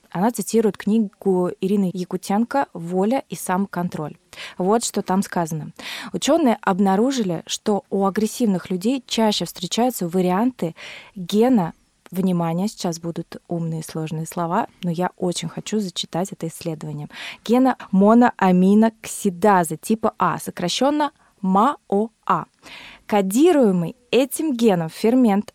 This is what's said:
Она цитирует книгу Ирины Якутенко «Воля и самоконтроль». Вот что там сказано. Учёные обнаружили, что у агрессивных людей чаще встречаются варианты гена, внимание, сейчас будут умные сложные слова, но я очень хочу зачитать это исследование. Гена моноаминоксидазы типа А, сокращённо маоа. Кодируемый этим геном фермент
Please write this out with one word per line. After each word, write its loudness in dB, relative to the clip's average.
Она 0
цитирует 0
книгу 0
Ирины 0
Якутенко -2
«Воля -2
и -10
самоконтроль». -4
Вот 0
что -4
там 0
сказано. -6
Учёные 2
обнаружили, 0
что -4
у 0
агрессивных 0
людей -2
чаще 0
встречаются -2
варианты 0
гена, 2
внимание, 0
сейчас -6
будут -10
умные -6
сложные -8
слова, -4
но -2
я -2
очень -4
хочу -6
зачитать -4
это -8
исследование. -10
Гена 4
моноаминоксидазы 4
типа -2
А, 0
сокращённо -2
маоа. 0
Кодируемый 4
этим 0
геном 2
фермент 2